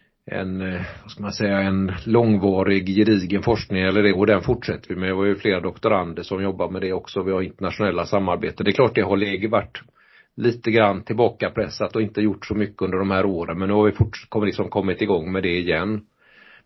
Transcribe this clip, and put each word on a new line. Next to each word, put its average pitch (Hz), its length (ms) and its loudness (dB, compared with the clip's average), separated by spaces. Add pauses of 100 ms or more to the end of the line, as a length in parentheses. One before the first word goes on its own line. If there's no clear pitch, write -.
(320)
en, 95 300 -6
eh, 92 200 -6 (220)
vad - 80 -20
ska - 100 -16
man 101 120 -8
säga, 98 260 0
en 95 320 0 (140)
långvarig, 98 840 2
gedigen 98 560 2
forskning 104 380 0
eller 95 220 2
det, 101 100 4
och 98 140 4
den 101 140 4
fortsätter 120 480 -4
vi 92 60 -4
med. 92 140 -2
Vi 95 60 -2
har 98 100 0
ju 101 100 2
flera 95 240 0
doktorander 90 640 -2
som 95 200 -4
jobbar 92 260 -2
med 92 120 -6
det 92 120 -2
också. 92 300 -6
Vi 95 80 0
har 92 100 0
internationella 90 640 -2
samarbeten. 92 580 -2
Det 101 80 2
är - 40 -2
klart 120 200 4
det 107 60 4
har 95 160 2
legat, 101 340 -2
varit 101 300 -2 (540)
lite 117 360 0
grann 104 320 4
tillbakapressat 107 920 -2
och 113 60 2
inte 104 200 -2
gjort 104 240 0
så 104 100 -4
mycket 101 260 -4
under 92 160 -2
de 98 140 0
här 95 140 2
åren, 85 340 -4
men 95 80 0
nu 101 60 0
har 104 120 6
vi 104 60 6
fort-, - 380 -2
kommit, 107 180 -2
liksom 92 220 -4
kommit 95 320 -2
igång 90 300 0
med 92 120 -2
det 87 140 0
igen. 90 440 -2 (640)